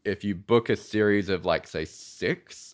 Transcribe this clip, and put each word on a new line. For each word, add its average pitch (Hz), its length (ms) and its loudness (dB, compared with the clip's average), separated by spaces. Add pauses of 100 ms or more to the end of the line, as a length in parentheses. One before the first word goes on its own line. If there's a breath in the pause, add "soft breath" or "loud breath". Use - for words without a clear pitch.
if 98 200 -4
you 104 120 -2
book 113 340 2
a 110 60 2
series 104 540 2
of, 87 160 -2
like, 82 220 2
say, 80 180 -6
six - 880 -8